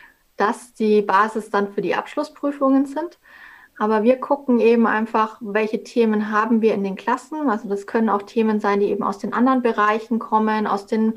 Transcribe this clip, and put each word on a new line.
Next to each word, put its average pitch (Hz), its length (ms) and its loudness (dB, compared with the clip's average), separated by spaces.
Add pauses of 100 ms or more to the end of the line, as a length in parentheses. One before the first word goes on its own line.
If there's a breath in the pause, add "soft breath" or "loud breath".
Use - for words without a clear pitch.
(360 loud breath)
das 220 380 -4
die 214 260 4
Basis 208 500 0
dann 202 220 -2
für - 80 -6
die 180 140 -2
Abschlussprüfungen 285 920 -2
sind. 302 320 -8 (600 loud breath)
Aber 214 240 0
wir 254 160 4
gucken 262 400 0
eben 226 300 4
einfach, 220 520 -2
welche 214 440 -4
Themen 214 480 0
haben 220 280 2
wir 220 140 2
in 196 80 -2
den 196 140 -4
Klassen. 285 520 -4
Also 214 200 -4
das 202 180 -4
können 226 220 0
auch 202 140 0
Themen 220 360 0
sein, 202 220 0
die 202 60 2
eben 202 180 -2
aus - 140 -4
den 202 140 -8
anderen 254 300 2
Bereichen 220 560 0
kommen, 214 480 0
aus 202 200 -4
den 220 300 0